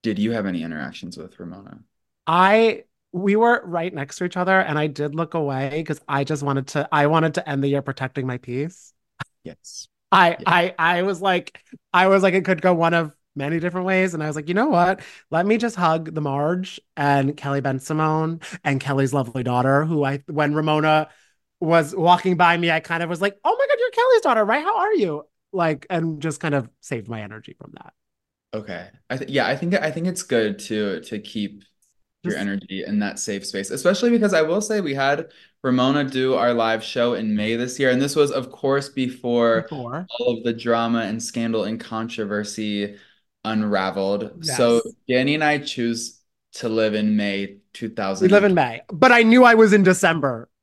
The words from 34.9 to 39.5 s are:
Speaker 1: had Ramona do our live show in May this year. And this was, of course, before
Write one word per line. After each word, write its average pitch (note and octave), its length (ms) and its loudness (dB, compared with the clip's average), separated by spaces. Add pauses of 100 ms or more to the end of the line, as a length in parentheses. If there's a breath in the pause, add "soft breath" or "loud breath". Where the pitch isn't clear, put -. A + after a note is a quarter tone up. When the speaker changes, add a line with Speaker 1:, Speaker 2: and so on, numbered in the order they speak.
Speaker 1:
had C#3 360 -2 (320 soft breath)
Ramona C3 420 2
do C3 300 0
our A#2+ 200 2
live A2+ 280 0
show A#2+ 320 -2
in G#2+ 220 -2
May G#2+ 200 -2
this B2 220 -6
year. C3 120 2
And B2+ 120 2
this C#3+ 140 -2
was, C#3+ 160 4
of B2+ 180 -4
course, C#3 380 -2
before A#2+ 760 0